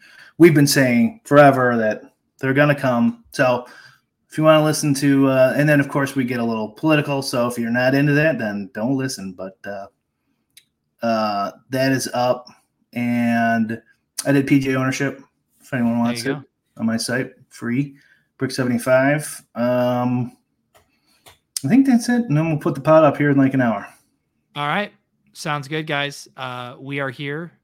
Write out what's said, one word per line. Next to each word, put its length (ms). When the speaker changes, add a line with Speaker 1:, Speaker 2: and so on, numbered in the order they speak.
Speaker 1:
we've 180
been 120
saying 580
forever 540
that 240
they're 120
gonna 220
come. 580
So 340
if 80
you 60
wanna 200
listen 300
to, 340
uh, 280
and 120
then 120
of 80
course 260
we 100
get 140
a 60
little 260
political. 500
So 280
if 100
you're 100
not 280
into 160
that, 260
then 340
don't 240
listen. 360
But, 340
uh, 200
uh, 500
that 220
is 220
up, 340
and 880
I 60
did 140
P 140
G 120
A 60
ownership. 420
If 120
anyone 220
Speaker 2:
There 80
Speaker 1:
wants 220
Speaker 2:
you 80
Speaker 1:
it, 40
Speaker 2:
go. 80
Speaker 1:
on 80
my 100
site, 360
free, 480
Brick 120
seventy-five. 920
Um, 840
I 40
think 180
that's 220
it. 180
And 100
then 120
we'll 100
put 160
the 60
pod 240
up 120
here 140
in, 60
like, 180
an 60
hour. 260
Speaker 2:
All 100
right. 260
Sounds 360
good, 180
guys. 500
Uh, 420
we 220
are 100
here 420